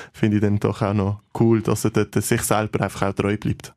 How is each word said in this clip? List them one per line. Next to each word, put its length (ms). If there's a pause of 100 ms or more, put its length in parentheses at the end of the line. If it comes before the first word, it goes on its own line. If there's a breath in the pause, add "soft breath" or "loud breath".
(140 loud breath)
finde 240
ich 40
dann 160
doch 220
auch 140
noch 260 (180)
cool, 220
dass 240
er 60
dort 240
sich 280
selber 400
einfach 280
auch 20
treu 240
bleibt. 400